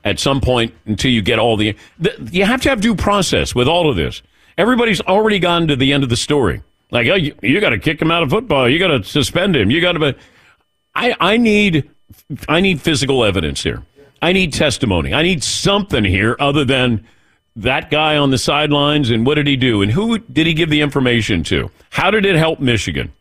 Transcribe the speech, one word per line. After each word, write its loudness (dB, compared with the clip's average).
At -4
some 0
point 0
until -2
you 2
get 0
all 2
the, -2
the, -2
you 2
have -2
to 0
have -2
due 0
process 0
with 2
all 2
of 0
this. -4
Everybody's 2
already 2
gone 0
to 2
the 2
end 2
of -4
the 0
story. 0
Like, 0
"Oh, 2
you, -2
you 2
gotta 0
kick -2
him 0
out 0
of -2
football. 0
You 2
gotta 0
suspend 0
him. 2
You 0
gotta," 0
but -2
I, -2
I 2
need, 2
I 2
need 0
physical 0
evidence -2
here. -4
I 0
need 0
testimony. 0
I 0
need 0
something -2
here 0
other 0
than 0
that -4
guy 0
on 2
the 0
sidelines 0
and 0
what 2
did 0
he 2
do 2
and 2
who 0
did -2
he 0
give 0
the 2
information 0
to? -2
How -2
did 2
it 2
help 0
Michigan? -2